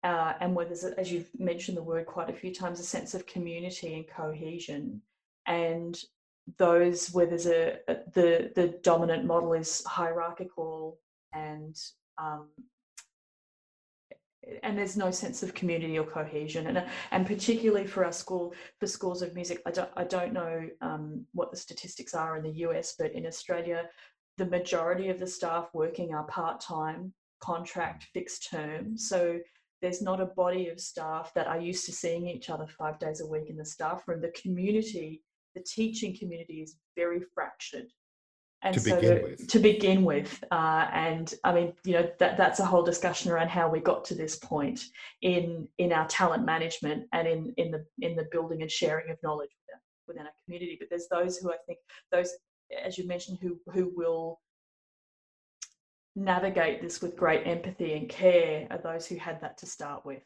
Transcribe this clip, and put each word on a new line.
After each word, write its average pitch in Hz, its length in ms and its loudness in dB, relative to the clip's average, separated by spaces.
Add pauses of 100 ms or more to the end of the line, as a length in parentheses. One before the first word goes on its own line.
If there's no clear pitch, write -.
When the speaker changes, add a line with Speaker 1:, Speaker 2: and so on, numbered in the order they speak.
Speaker 1:
Uh, 165 340 2
and 180 160 2
where 170 100 0
there's, 175 200 -8
a, 185 120 -4
as 180 140 -2
you've 170 260 -4
mentioned 180 380 -4
the 160 80 -4
word 165 220 -2
quite 170 240 -6
a - 40 -4
few 185 220 -8
times, 175 240 -6
a 175 40 -10
sense - 300 -6
of 185 120 -6
community 170 680 -6
and 160 120 -10
cohesion. 156 960 -8 (440)
And 170 560 -2 (560)
those 175 540 6
where 175 160 6
there's 170 180 0
a, 165 320 4 (100)
a, 165 100 2 (160)
the, 170 420 6
the 175 260 4
dominant 165 420 4
model 170 300 4
is 160 320 -2
hierarchical 165 1120 -4 (320)
and, 156 460 -10 (400)
um, 151 300 -8 (2250)
and 214 120 -2
there's 196 220 -2
no 185 140 2
sense - 320 -4
of 185 100 -6
community 165 460 -2
or 156 60 0
cohesion. 151 600 -6
And, 180 140 2
uh, 180 60 -4 (260)
and 185 160 2
particularly 208 580 4
for 190 180 2
our 170 80 2
school, 175 440 -4 (240)
for 202 80 -2
schools 180 340 -4
of 170 140 -6
music, 175 320 -6
I 175 40 -2
don't, 175 240 -2
I 180 100 0
don't 180 280 0
know, 165 340 -4 (140)
um, 156 420 -6 (100)
what - 180 -2
the - 60 -12
statistics - 580 -12
are 160 220 -2
in 156 40 -6
the 156 200 -6
U 165 120 0
S, 165 240 -4
but 156 140 0
in 160 160 -6
Australia, 170 600 -4 (520)
the 185 80 0
majority 180 640 0
of 180 100 -2
the 185 80 -4
staff 170 460 -4
working 165 420 -2
are 151 80 -2
part-time, 165 920 -4 (300)
contract, 170 680 -6
fixed - 380 -8
term. 165 480 -6
So 175 400 2 (460)
there's 180 180 -2
not 190 180 0
a 190 60 2
body 180 440 0
of 170 100 -10
staff 160 560 -6
that - 100 2
are 165 140 -2
used 175 260 -4
to 175 60 -8
seeing 175 360 -2
each 170 220 -8
other 156 160 -6
five 156 320 -6
days 156 240 -6
a 156 60 -6
week 156 240 -4
in 156 40 -10
the 151 80 -10
staff 156 440 -6
room. 165 120 -2
The 165 100 -2
community, 185 920 -2 (340)
the 180 80 -10
teaching 220 520 -2
community 165 460 -10
is 156 160 -14 (180)
very 175 260 0 (120)
fractured. - 540 -8 (720)
And 190 120 2
Speaker 2:
To 185 60 4
Speaker 1:
so 196 160 6
Speaker 2:
begin 175 200 8
Speaker 1:
the, - 80 2
Speaker 2:
with. - 240 -8
Speaker 1:
to 226 120 8
begin 196 440 8
with. - 480 2
Uh, 160 400 4
and 165 420 0 (120)
I 180 80 6
mean, 175 200 4 (120)
you 185 80 2
know, 170 160 6 (100)
that, 180 180 6
that's 185 220 6
a 196 60 4
whole 175 180 8
discussion 175 480 2
around 160 160 4
how 175 220 2
we 160 100 2
got 165 260 2
to - 100 -4
this 156 200 -6
point - 480 -2 (380)
in, 170 460 0 (100)
in 175 160 4
our 160 140 4
talent 170 380 2
management 160 680 0
and 165 120 2
in, 160 300 0
in 165 160 0
the, 156 140 -6 (160)
in 165 160 -2
the 156 140 -2
building 165 300 -2
and 156 80 -6
sharing 160 400 0
of 160 140 -8
knowledge 151 260 -4 (160)
within, - 140 -20 (280)
within 156 200 -14
our 151 60 -18 (100)
community. 175 340 -10
But - 120 -12
there's 175 200 -6
those 180 280 0
who 185 120 -4
I 165 160 -2
think, - 140 -12 (320)
those, 180 200 2 (540)
as 185 120 -6
you 185 100 -4
mentioned, 180 340 -6
who, 175 160 -4 (140)
who 185 240 2
will 165 460 -2 (1700)
navigate 180 680 2
this 170 200 -6
with 175 140 -6
great 160 320 4
empathy 170 460 -2
and 151 140 -4
care 165 640 6
are 180 80 -6
those 165 300 -6
who 180 80 -8
had 160 260 -8
that - 160 -12
to - 80 -16
start 143 400 -10
with. 135 200 -12